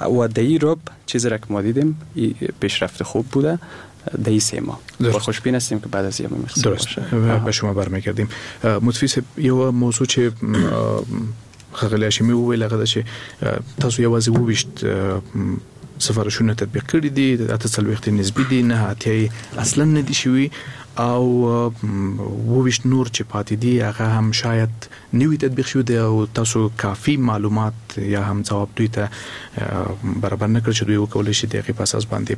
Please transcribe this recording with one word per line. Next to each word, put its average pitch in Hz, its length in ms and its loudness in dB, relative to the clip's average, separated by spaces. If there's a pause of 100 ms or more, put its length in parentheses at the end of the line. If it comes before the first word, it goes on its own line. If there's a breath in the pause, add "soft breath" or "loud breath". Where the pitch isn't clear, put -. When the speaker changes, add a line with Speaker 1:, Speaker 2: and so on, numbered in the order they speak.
Speaker 1:
و 120 280 2
در 113 140 0
این 151 200 4
رب 160 160 2 (280)
چیزی 123 220 0
را 110 100 -2
که 110 120 -16
ما 104 120 -2
دیدیم، 143 380 0 (140)
این 117 200 0 (260)
پیشرفت - 420 -2
خوب - 240 -2
بوده 151 320 0 (680 loud breath)
در 110 60 0
این 107 100 4
سه - 200 -2
ماه. - 200 -8 (200)
Speaker 2:
درست. 113 160 2
Speaker 1:
و - 20 0
خوشبین 120 360 -2
هستیم 117 260 -2
که 110 80 -10
بعد 98 160 -2
از 95 160 -4
این - 100 -4 (120)
مقصد - 200 -4
Speaker 2:
درست. - 240 0
Speaker 1:
باشه. - 140 -6
Speaker 2:
به، 117 320 2
Speaker 1:
آها. 110 120 2
Speaker 2:
به 107 80 0
شما 104 220 0
برمیگردیم. 98 540 -2 (360 loud breath)
اه، 110 140 4
مطفی 120 280 2
صاحب، 131 180 0 (140)
یو 131 320 4
موضوع 120 360 2
چې، - 120 0
م، 113 360 2
اه، 57 480 2 (720)
ښاغلي 107 280 0
هاشمي 110 300 4
وویل 120 300 2
هغه 110 140 0
ده 107 100 2
چې، 104 120 0 (440 loud breath)
اه، 113 160 0 (220)
تاسو 123 220 2
یوازې 117 260 4
اوويشت، 113 560 0
اه، 98 380 0 (120)
م، 98 220 -2 (420)
سفارشونه 110 560 2
تطبیق 110 280 -4
کړي 160 240 2
دي، 135 280 2
اته 113 340 0
څلوېښت 104 400 0
نسبي 104 360 2
دي، 127 180 2
نهه 117 280 2
اتیا 110 380 0
یې - 20 -8 (280 loud breath)
اصلاً 139 260 2
نه 156 160 4
دي 135 140 0
شوي 131 360 2 (480 loud breath)
او، 123 500 2
اه، 117 240 2 (140)
م، 98 340 -2
اوويشت 113 680 0
نور 127 200 4
چې 113 160 -4 (120)
پاتې 104 180 -2
دي 120 300 2
هغه 110 360 0
هم 110 140 2
شاید 113 360 0 (440 loud breath)
نوي 147 240 4
تطبیق 131 300 0
شوي 131 160 0
دي 117 180 2
او 110 260 2
تاسو 110 500 0
کافي 104 400 0
معلومات 107 560 2 (260)
یا 101 240 0
هم 101 200 -2
ځواب 101 340 -2
دوی 110 120 2
ته، 104 200 -2 (500 loud breath)
اه، 98 380 -4 (240)
برابر 101 260 -2
نه 113 140 2
کړ 113 120 0
چې 110 100 0
دوی 104 140 2
وکولی 104 360 0
شي - 140 -2
د 107 100 -4
هغې 101 160 -4
په 107 100 -4
اساس 107 220 -2
باندې، 107 340 -2